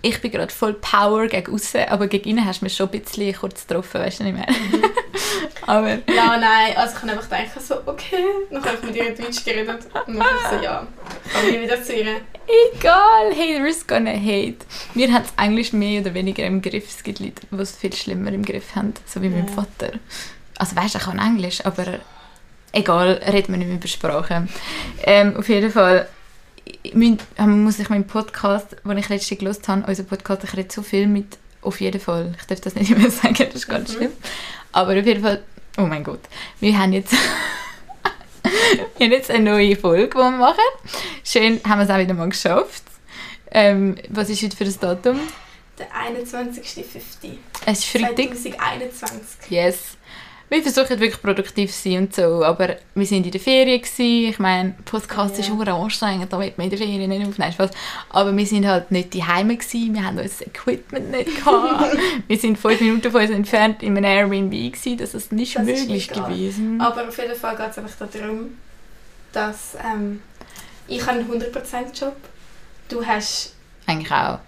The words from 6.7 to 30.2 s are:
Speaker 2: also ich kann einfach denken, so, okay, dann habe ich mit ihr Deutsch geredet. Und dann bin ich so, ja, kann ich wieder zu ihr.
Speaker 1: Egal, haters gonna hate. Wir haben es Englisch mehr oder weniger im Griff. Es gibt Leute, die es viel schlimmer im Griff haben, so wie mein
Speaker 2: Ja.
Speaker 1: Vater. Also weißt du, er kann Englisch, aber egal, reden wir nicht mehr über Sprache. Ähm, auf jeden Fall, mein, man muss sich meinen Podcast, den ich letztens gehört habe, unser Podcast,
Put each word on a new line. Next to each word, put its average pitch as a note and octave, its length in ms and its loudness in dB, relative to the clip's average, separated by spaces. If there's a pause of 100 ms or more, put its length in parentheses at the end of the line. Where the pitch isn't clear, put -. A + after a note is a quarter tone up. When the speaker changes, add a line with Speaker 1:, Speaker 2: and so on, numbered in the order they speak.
Speaker 2:
also A#3 200 0
ich - 60 -10
kann A3+ 100 -8
einfach G#3 160 -8
denken, - 320 -6
so, - 160 -4 (100)
okay, F4+ 380 -4 (260)
dann C#4 160 -8
habe A#3 160 -2
ich - 60 -8
mit G#3+ 80 -6
ihr A#3 180 -2
Deutsch A#3 320 -8
geredet. A3+ 400 -4
Und - 80 -20
dann - 120 -4 (120)
bin - 40 0
ich A#4+ 360 2
so, - 60 -4
ja, - 240 -6 (440)
kann G#3 180 2
ich A3+ 120 2
wieder A#3+ 220 0
zu B3+ 100 -6
ihr. A3 280 -2 (520)
Speaker 1:
Egal, G#4 640 8
haters D#4 500 0
gonna A3+ 260 0
hate. G#3 440 -2 (400)
Wir A#3+ 180 4
haben A#3 120 4
es - 180 -2
Englisch A3 300 2
mehr G#3 280 0
oder F#3 140 -4
weniger F#3+ 320 -2
im F#3+ 140 0
Griff. G3 260 -4
Es - 160 -16
gibt G3+ 160 -10
Leute, - 220 -10 (100)
die G3+ 100 -8
es G3 140 -6
viel F#3 180 -4
schlimmer G3 380 -4
im G3 120 -2
Griff G3+ 320 -6
haben, G#3 180 -2 (120)
so - 160 -8
wie F#3+ 80 0
mein F3 180 0
Speaker 2:
Ja. G3+ 60 -10
Speaker 1:
Vater. - 460 -6 (580)
Also F3+ 180 -4
weißt F#3+ 200 -2
du, - 40 -2
er - 60 -6
kann F#3+ 140 -4
Englisch, G3+ 440 0
aber F3+ 360 -4 (720)
egal, F3+ 500 4 (100)
reden G3 180 2
wir F#3 80 -2
nicht F3+ 100 -2
mehr F3+ 100 -4
über E3 100 -8
Sprache. E3 600 -2 (560)
Ähm, G3+ 340 6
auf G#3+ 120 -4
jeden G#3+ 220 4
Fall, F#3 360 6 (840)
mein, A3+ 260 6 (180)
man G#3 260 6
muss G#3+ 140 2
sich G#3 120 -6
meinen G3 180 0
Podcast, G3+ 760 -2
den G3+ 140 -2
ich G3+ 120 -4
letztens G3+ 300 -4
gehört G3+ 280 -4
habe, G3 200 0
unser F#3+ 160 -2
Podcast, G3 420 -4